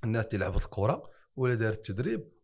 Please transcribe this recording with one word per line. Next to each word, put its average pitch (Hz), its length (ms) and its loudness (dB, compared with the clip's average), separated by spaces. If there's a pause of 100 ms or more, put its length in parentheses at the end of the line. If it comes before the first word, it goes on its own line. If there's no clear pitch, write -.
الناس 113 220 2
اللي 104 120 -2
لعبت 90 240 2
الكره - 480 0 (260)
ولا 127 200 2
دارت 110 220 2
التدريب 123 540 -4 (120)